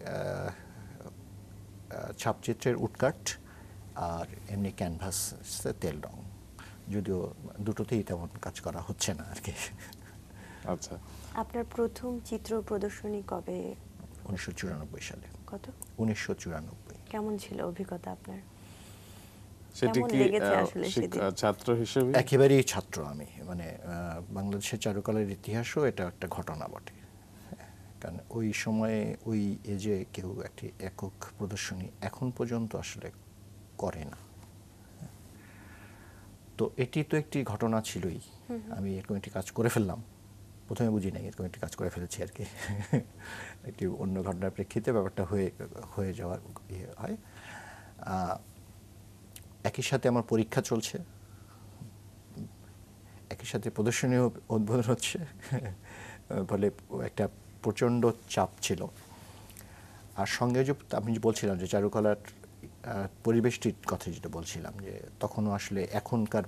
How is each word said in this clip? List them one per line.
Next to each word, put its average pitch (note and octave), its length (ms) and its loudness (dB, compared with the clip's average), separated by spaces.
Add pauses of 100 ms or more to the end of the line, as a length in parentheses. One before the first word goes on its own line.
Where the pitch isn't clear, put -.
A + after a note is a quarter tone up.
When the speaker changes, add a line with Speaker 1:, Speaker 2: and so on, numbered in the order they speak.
Speaker 1:
আহ, F#2+ 480 -2 (1400)
আহ, - 160 -6
ছাপচিত্রের - 640 2
উডকাট - 600 2 (580)
আর E2+ 320 -2 (220)
এমনি G2+ 220 0
ক্যানভাসে F#2+ 1080 -2
তেল D3+ 200 0
রং, - 220 -10 (720)
যদিও F#2+ 420 0 (260)
দুটোতেই G#2+ 420 0
তেমন E2+ 260 -2 (140)
কাজ - 180 -8
করা E2+ 200 -4
হচ্ছে - 340 -2
না D2+ 80 -8
আর - 220 -8
কি। - 80 -4 (1120)
Speaker 2:
আচ্ছা। - 340 -4 (360)
Speaker 3:
আপনার A#3 300 -2
প্রথম A#3+ 600 -2
চিত্র A3 380 -2
প্রদর্শনী G#3 640 -2
কবে? F3+ 480 -4 (500)
Speaker 1:
উনিশশো F#2+ 280 -4
চুরানব্বই D#2 480 -6
সালে। - 260 -10 (200)
Speaker 3:
কত? G3+ 240 -10 (280)
Speaker 1:
উনিশশো G#2+ 360 2
চুরানব্বই। E2 600 -8 (160)
Speaker 3:
কেমন G#3+ 280 -2
ছিল G3 220 -6
অভিজ্ঞতা F3+ 520 -4
আপনার? F#3+ 260 -10 (1400)
Speaker 2:
সেটি A#2 180 6
Speaker 3:
কেমন B2+ 160 6
Speaker 2:
কি, A3 80 4
Speaker 3:
লেগেছে G#2+ 300 8
Speaker 2:
আহ, G2 160 8
Speaker 3:
আসলে E3 280 0
Speaker 2:
শিক-, A#2 140 4
Speaker 3:
সেদিন? F2+ 160 0
Speaker 2:
আহ, G2 100 4
ছাত্র G#2 440 4
হিসেবে? B2 380 4
Speaker 1:
একেবারেই C3 500 10
ছাত্র - 420 0
আমি, D2 220 -6 (200)
মানে, F2 380 -6
আহ, E2+ 460 -4
বাংলাদেশের G2+ 480 0
চারুকলার G#2 520 2
ইতিহাসও A#2 540 0
এটা G#2 200 4
একটা F2 240 -4
ঘটনা - 400 -4
বটে। - 240 -12 (1080)
কারণ E2+ 180 -6 (120)
ওই A2+ 220 2
সময়ে A2 640 2 (100)
ওই G#2 380 4
এজে G2+ 480 2
কেউ F#2+ 280 -4
একটি - 300 -8 (100)
একক F#2+ 320 -6 (260)
প্রদর্শনী F#2+ 500 -4 (120)
এখন B2 300 -2
পর্যন্ত A#2 460 0
আসলে - 340 -6 (680)
করে E2 260 -2
না। C#2+ 120 -10 (2500)
তো A2 180 4
এটি C3+ 280 2
তো D#3 120 2
একটি C#3+ 280 2
ঘটনা A2 360 4
ছিলই। - 400 -2 (280)
Speaker 3:
হুম, A#3+ 180 -4
হুম। A3+ 60 -6
Speaker 1:
আমি F#3+ 260 -2
এরকম - 160 -2
একটি - 160 -4
কাজ F#2+ 200 -4
করে A2+ 180 4
ফেললাম, G#2+ 340 4 (640)
প্রথমে A#2+ 220 2
বুঝি G2 200 4
নাই - 160 -4
এরকম G2+ 180 -4
একটি F2+ 160 -6
কাজ - 160 -4
করে F#2 140 0
ফেলেছি F2 320 -4
আর F2+ 40 -2
কি। - 180 -6 (240)
<laughs> - 960 -2
একটি - 220 -4
অন্য F#2+ 360 0
ঘটনার F#2 280 0
প্রেক্ষিতে G#2+ 420 0
ব্যাপারটা G2 320 2
হয়ে, F#2+ 260 2 (460)
হয়ে F#2+ 180 0
যাওয়ার F2+ 240 -4 (320)
ইয়ে F#2 160 -8 (100)
হয়। G#3+ 200 -4 (840)
আহ, F#2 400 0 (1300)
একই A#2 180 0
সাথে C3 260 4
আমার A#2+ 140 6
পরীক্ষা A2+ 400 4
চলছে, - 360 0 (2250)
একই - 160 -8
সাথে A2+ 240 0
প্রদর্শনীও B2 600 6 (180)
উদ্বোধন A2+ 340 6
হচ্ছে, - 360 4 (320)
<laughs> - 1000 -4
ফলে G2+ 220 6 (340)
একটা A2+ 240 2 (340)
প্রচণ্ড A#2+ 480 6 (180)
চাপ F#2+ 200 4 (140)
ছিল। - 240 0 (1300)
আর G2 100 2
সঙ্গে B2 380 4
যে C#3+ 100 4 (180)
আমি A2+ 200 2
যে A2 80 2
বলছিলাম G#2+ 380 4
যে F2+ 80 -2
চারুকলার, G#2 500 6 (680)
আহ, G2 240 -2 (180)
পরিবেশটির A2+ 500 6 (120)
কথা F#2 240 0
যেটা E2 180 -6
বলছিলাম E2 520 -6
যে G2 200 -8 (200)
তখনও G#2 300 2
আসলে G2 420 0
এখনকার G#2+ 560 2